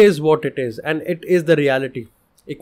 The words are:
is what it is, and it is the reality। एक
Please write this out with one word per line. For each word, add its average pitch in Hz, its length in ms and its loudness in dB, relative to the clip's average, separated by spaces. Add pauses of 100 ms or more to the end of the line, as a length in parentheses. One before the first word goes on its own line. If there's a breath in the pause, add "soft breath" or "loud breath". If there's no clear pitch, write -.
is 151 140 0
what 156 240 0
it 131 240 -6
is, 113 100 -14
and 156 220 -6
it 165 240 -8
is 175 200 0
the 160 100 4
reality। 135 520 -2 (420)
एक 143 120 -12